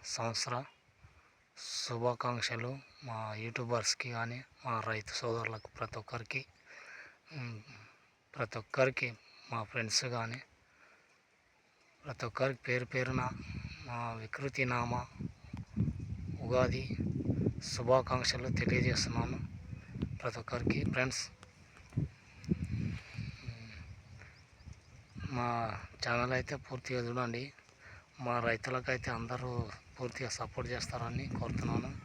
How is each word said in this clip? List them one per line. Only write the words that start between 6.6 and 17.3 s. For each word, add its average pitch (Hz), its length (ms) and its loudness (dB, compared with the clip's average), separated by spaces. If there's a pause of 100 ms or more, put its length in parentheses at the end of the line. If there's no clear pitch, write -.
మ్, 120 220 -6 (760)
ప్రతి 117 280 -2
ఒక్కరికి, 131 480 2 (420)
మా 117 80 0 (100)
ఫ్రెండ్స్ 117 340 2 (120)
కానీ, 113 240 -2 (1600)
ప్రతి 131 260 -4
ఒక్కరికి 131 380 2
పేరు 123 260 2
పేరున 127 300 4 (640)
మా 120 140 -4 (220)
వికృతి 135 420 0 (100)
నామ 120 180 2 (1500)
ఉగాది 127 400 4 (920)